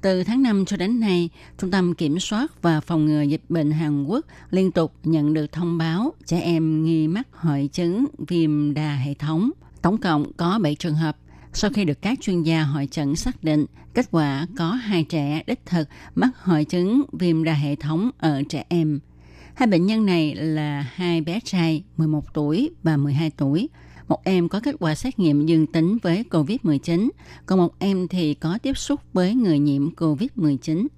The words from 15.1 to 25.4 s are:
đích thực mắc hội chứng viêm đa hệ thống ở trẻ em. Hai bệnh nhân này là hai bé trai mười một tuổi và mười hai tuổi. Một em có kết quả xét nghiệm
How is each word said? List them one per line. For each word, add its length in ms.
đích 200
thực 220
mắc 300
hội 200
chứng 380
viêm 320
đa 100
hệ 220
thống 420
ở 300
trẻ 200
em. 320
Hai 140
bệnh 180
nhân 200
này 280
là 600
hai 260
bé 240
trai 380
mười 120
một 260
tuổi 360
và 140
mười 160
hai 180
tuổi. 380
Một 160
em 240
có 120
kết 180
quả 160
xét 240
nghiệm 280